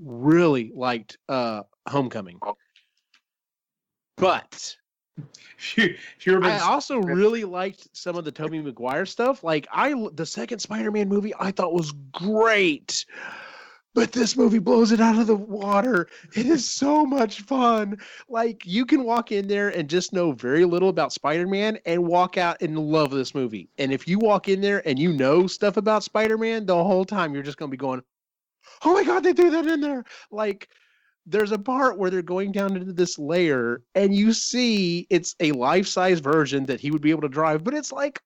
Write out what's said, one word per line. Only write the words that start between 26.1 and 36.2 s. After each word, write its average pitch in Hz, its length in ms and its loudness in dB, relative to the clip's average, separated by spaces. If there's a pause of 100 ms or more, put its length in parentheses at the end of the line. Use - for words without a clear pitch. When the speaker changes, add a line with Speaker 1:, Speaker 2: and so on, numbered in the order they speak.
Speaker 1:
the 175 160 4
whole 190 200 2
time 180 300 -2
you're 139 100 -6
just 143 140 -10
gonna 143 140 -8
be 131 60 -8
going, 127 260 -6 (840)
"Oh 330 80 6
my 392 100 4
God, 359 200 2
they 359 100 4
threw 349 160 6
that 311 180 0
in 320 140 0
there." 277 240 -4 (260)
Like, 208 380 -6 (560)
there's 202 260 0
a 214 80 -2
part 254 400 0
where 185 100 0
they're 185 140 -2
going 190 280 -4
down 196 240 -2
into 185 160 -6
this 175 280 -2
lair 143 600 0 (120)
and 196 220 2
you 220 180 4
see 208 800 0
it's 170 300 0
a 151 100 2
life-size 180 680 2
version 139 460 0